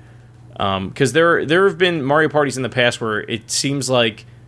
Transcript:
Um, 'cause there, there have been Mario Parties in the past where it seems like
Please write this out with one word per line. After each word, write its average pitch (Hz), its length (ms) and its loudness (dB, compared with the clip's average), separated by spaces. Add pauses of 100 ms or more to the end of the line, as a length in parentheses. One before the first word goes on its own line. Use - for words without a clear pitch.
(600)
Um, 95 320 -2
'cause 123 220 0
there, 160 320 2
there 175 220 2
have 165 100 0
been 170 260 0
Mario 147 260 2
Parties 143 280 0
in 131 60 -4
the 117 60 -6
past 120 320 0
where 107 200 -2
it - 300 -8
seems 139 380 -4
like 117 360 0 (220)